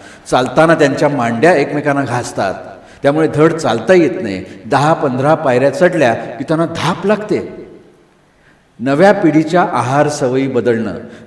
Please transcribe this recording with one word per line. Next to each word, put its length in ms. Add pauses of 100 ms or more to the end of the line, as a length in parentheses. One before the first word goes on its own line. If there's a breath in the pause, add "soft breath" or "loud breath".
(300 loud breath)
चालताना 440
त्यांच्या 340
मांड्या 480
एकमेकांना 460
घासतात. 520 (480 loud breath)
त्यामुळे 260
धड 240
चालता 420
येत 280
नाही. 220 (220 loud breath)
दहा 260
पंधरा 420
पायऱ्या 360
चढल्या 440
की 300
त्यांना 220
धाप 400
लागते. 600 (1120 soft breath)
नव्या 320
पिढीच्या 500
आहार 460
सवयी 400
बदलणं, 460 (320 loud breath)